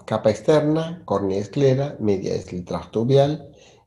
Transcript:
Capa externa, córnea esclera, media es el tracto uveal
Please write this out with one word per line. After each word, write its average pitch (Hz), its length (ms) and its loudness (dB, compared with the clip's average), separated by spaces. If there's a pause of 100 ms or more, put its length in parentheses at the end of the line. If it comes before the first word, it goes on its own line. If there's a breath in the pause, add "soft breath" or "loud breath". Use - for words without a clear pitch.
Capa 110 260 0
externa, 156 760 0
córnea 98 320 -2
esclera, 139 600 0
media 98 360 0
es - 180 -8
el 90 120 -8
tracto 90 380 -6
uveal 139 480 2 (360 soft breath)